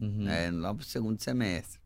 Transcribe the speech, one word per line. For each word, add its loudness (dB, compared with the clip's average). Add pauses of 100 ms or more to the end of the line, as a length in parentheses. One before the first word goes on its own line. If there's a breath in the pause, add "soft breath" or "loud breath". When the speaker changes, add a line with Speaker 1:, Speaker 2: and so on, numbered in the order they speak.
Speaker 1:
Uhum. 0
Speaker 2:
É, 2
lá 0
pro -8
segundo 0
semestre. 0